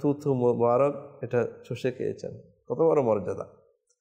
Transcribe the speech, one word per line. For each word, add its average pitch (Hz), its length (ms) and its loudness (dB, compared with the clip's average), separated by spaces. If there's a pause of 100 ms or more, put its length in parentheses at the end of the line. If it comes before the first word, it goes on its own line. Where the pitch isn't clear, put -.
থুথু 143 320 0
মোবারক 120 920 2
এটা 117 240 0 (160)
চুষে 127 280 -4
খেয়েছেন। - 400 -6 (380)
কত 123 80 -6
বড় 156 240 4
মর্যাদা! 104 440 0 (560)